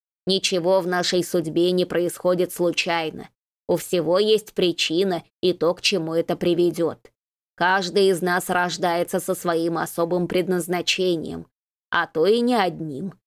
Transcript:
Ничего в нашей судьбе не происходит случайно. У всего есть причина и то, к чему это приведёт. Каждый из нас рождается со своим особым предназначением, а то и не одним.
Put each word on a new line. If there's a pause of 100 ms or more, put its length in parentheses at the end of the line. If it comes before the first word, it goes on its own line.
(280)
Ничего
в
нашей
судьбе
не
происходит
случайно. (360)
У
всего
есть
причина (160)
и
то,
к
чему
это
приведёт. (440)
Каждый
из
нас
рождается
со
своим
особым
предназначением, (440)
а
то
и
не
одним. (120)